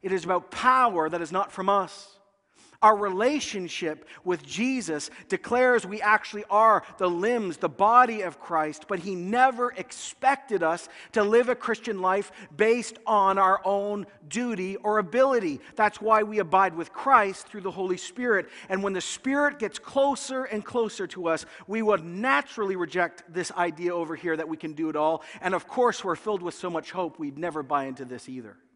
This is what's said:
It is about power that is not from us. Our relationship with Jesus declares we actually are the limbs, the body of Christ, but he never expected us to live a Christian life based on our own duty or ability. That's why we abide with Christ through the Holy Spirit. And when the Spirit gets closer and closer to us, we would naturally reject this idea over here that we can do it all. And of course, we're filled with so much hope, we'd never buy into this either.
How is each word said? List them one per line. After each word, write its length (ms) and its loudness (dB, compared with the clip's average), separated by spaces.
It 100 -4
is 140 -2
about 240 -2
power 580 2
that 140 -4
is 100 -8
not 180 -2
from 200 -2
us. 400 -2
Our 160 8
relationship 1080 -2
with 200 -4
Jesus 640 -4
declares 580 2
we 160 -8
actually 480 2
are 320 6
the 100 2
limbs, 480 -2
the 100 -4
body 540 4
of 200 -8
Christ, 480 -4
but 100 -2
he 160 -6
never 560 2
expected 920 -2
us 280 0
to 120 2
live 240 4
a 60 0
Christian 480 -4
life 280 0
based 520 0
on 320 4
our 260 4
own 420 -2
duty 480 -4
or 220 0
ability. 640 2
That's 220 2
why 260 4
we 160 -2
abide 340 2
with 180 -8
Christ 540 2
through 160 -16
the 80 -6
Holy 260 -4
Spirit. 540 -2
And 140 -2
when 100 -2
the 80 -4
Spirit 580 -2
gets 200 -6
closer 680 -2
and 180 -6
closer 440 -4
to 220 -6
us, 180 -2
we 140 -4
would 240 2
naturally 720 -2
reject 460 -2
this 200 -6
idea 420 -2
over 200 -4
here 220 -4
that 120 -6
we 100 -8
can 160 -10
do 160 -4
it 60 -4
all. 260 0
And 140 -2
of 120 -4
course, 380 0
we're 120 -2
filled 260 -4
with 120 -8
so 140 -8
much 220 -6
hope, 280 -6
we'd 200 -8
never 240 -6
buy 220 -2
into 200 -10
this 240 -14
either. 300 -14